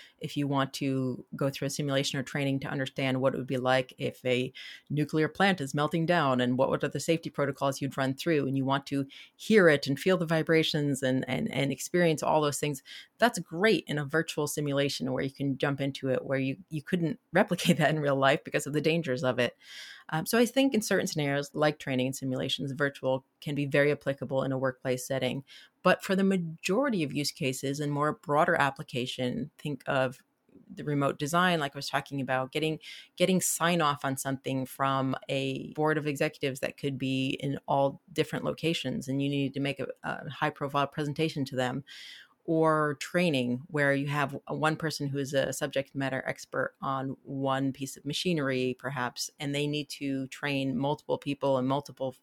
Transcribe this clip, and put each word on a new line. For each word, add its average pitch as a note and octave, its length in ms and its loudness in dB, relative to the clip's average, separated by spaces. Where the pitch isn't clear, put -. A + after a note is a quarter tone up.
If - 180 -8
you C#3+ 100 0
want C3+ 260 0
to C3+ 520 -2
go C#3+ 140 0
through C#3 160 -6
a C#3 60 -2
simulation C#3 480 -2
or C3 40 -2
training C#3 360 -2
to C#3 80 -8
understand C3 520 -2
what C3+ 140 2
it C3+ 40 -4
would C3 100 -6
be C3+ 100 -2
like B2+ 400 2
if C3+ 260 -6
a B2+ 300 0
nuclear D3+ 360 0
plant F#3 320 2
is C#3 140 -6
melting D3+ 320 2
down D3 340 4
and B2 160 2
what, C3 140 4
what - 140 0
are D3 60 2
the D3 100 -6
safety E3 320 0
protocols C#3 500 -2
you'd C#3 160 -4
run C3+ 160 2
through, D3 320 2
and C3+ 100 0
you C3+ 80 2
want C3+ 240 0
to C#3 200 -2
hear G#3 320 6
it C#3+ 200 6
and C#3 120 0
feel F#3 180 4
the E3+ 100 -2
vibrations D#3 760 2
and, C3 260 2
and, C3 240 -2
and C#3+ 200 0
experience E3 500 2
all D#3 200 4
those C#3+ 180 0
things, D3 240 -4
that's A#3 220 2
great F3+ 480 2
in D3 100 -2
a D3 80 -2
virtual D#3+ 400 0
simulation C#3 680 0
where B2+ 120 0
you C3+ 80 -2
can C#3 260 -2
jump C#3+ 240 0
into C#3 280 -2
it, B2+ 140 0
where C#3 140 -2
you, C3+ 200 -2
you D3+ 140 -6
couldn't E3 420 0
<laughs> - 80 -20
replicate E3+ 440 2
that D3 120 6
in D#3 100 2
real C#3+ 160 2
life C3+ 280 4
because - 240 -2
of C#3 60 -6
the D3+ 80 0
dangers D#3 420 0
of B2+ 160 0
it. A#2+ 180 2
Um, D#3+ 140 -2
so A3+ 120 0
I A#3+ 80 6
think C4+ 280 2
in A3 80 2
certain F#3+ 260 2
scenarios, C#3+ 460 0
like D3+ 260 2
training B2+ 280 0
and C3+ 80 -4
simulations, C3+ 580 -4
virtual C3+ 520 0
can D3+ 160 -6
be C#3+ 100 0
very C#3+ 260 4
applicable C#3 520 -2
in C#3 80 -2
a C3 60 -2
workplace C3 500 -2
setting. C3 360 -2
But F3+ 200 4
for F#3+ 120 0
the G3 80 2
majority F#3+ 800 0
of B2+ 100 -4
use C#3+ 180 -2
cases C#3 480 -4
and D3 120 -2
more D3 220 0
broader D#3 420 2
application, B2+ 1000 -2
think D3 300 -6
of C3 300 0
the D3 100 -12
remote C#3+ 340 0
design, E3+ 420 2
like C#3+ 160 -4
I - 20 -8
was C#3 120 -8
talking C#3 320 -4
about, C3 300 -2
getting, D#3 280 -2
getting F3+ 240 4
sign E3+ 400 2
off C#3+ 240 0
on C3+ 120 0
something C3+ 480 -4
from C3+ 500 0
a C3+ 460 -4
board D3+ 240 2
of D3 100 -4
executives C#3+ 540 -2
that - 160 -6
could C#3 200 -4
be C3 420 0
in C#3+ 280 -2
all C#3 340 2
different D3 340 -4
locations, C3+ 640 -2
and C3+ 140 0
you C#3 80 0
need C#3 240 0
to C#3 60 -6
make C#3 220 -4
a, - 60 -6
a D3+ 260 -6
high D3+ 200 -2
profile C#3+ 380 -2
presentation D3+ 580 -2
to B2+ 120 -6
them, B2+ 260 -2
or D#3 540 4
training C3+ 680 2
where C#3+ 260 2
you C#3 140 0
have C#3+ 280 -2
a, D3+ 80 -4
one D3+ 200 2
person D3 320 -4
who C#3 100 -2
is C#3 160 -4
a C3+ 200 2
subject C#3 400 -4
matter C3+ 320 -4
expert - 560 -4
on C3+ 420 -4
one C3+ 480 0
piece C3+ 260 -8
of - 80 -12
machinery, C3+ 760 0
perhaps, B2+ 500 -6
and C#3+ 140 -4
they D3 140 0
need D3 220 -4
to C3+ 380 -4
train C3+ 500 -2
multiple C#3+ 400 -2
people C#3 400 0
in B2+ 80 0
multiple C3+ 580 -4